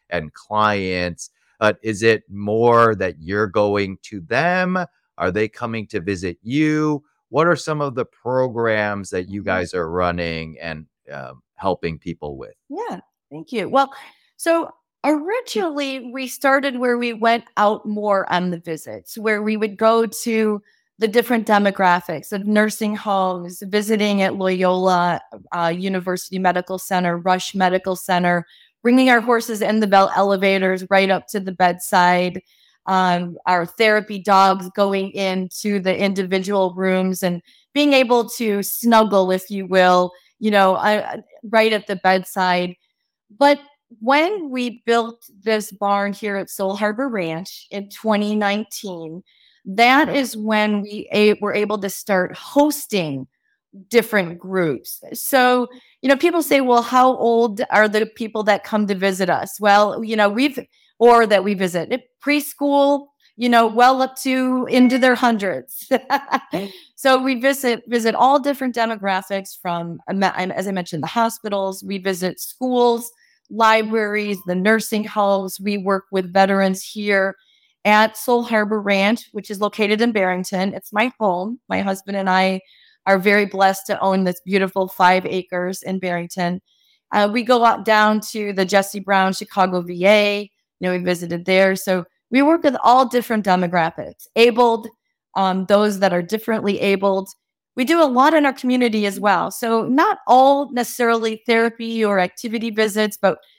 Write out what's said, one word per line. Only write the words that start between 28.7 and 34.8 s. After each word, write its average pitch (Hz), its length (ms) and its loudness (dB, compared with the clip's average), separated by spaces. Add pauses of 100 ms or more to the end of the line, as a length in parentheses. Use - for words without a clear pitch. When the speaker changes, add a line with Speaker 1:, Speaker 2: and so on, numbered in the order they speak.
Speaker 2:
bringing 254 260 4
our 240 120 6
horses 226 400 -2
in 214 180 0
the 214 80 2
bell 196 280 4
elevators 190 760 0
right 196 200 4
up 185 180 -2
to 214 120 -6
the 190 120 -8
bedside, 180 880 0 (440)
um, 180 520 0 (100)
our 175 180 0
therapy 214 540 0
dogs 190 560 4
going 196 360 0